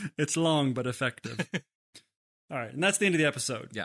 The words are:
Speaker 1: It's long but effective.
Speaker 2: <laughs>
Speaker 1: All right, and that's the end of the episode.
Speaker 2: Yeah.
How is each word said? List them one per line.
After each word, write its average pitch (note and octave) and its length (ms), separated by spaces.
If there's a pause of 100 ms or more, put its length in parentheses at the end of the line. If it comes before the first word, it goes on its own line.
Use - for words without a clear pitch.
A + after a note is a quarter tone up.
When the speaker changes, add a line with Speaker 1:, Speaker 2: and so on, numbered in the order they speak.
(180)
Speaker 1:
It's D3+ 180
long D#3 380
but B2 120
effective. B2 640
Speaker 2:
<laughs> - 1000
Speaker 1:
All D3 80
right, A#2 140
and C#3+ 100
that's G3 160
the G3+ 80
end F#3 80
of D#3 60
the D3+ 60
episode. C3 460
Speaker 2:
Yeah. G#2+ 120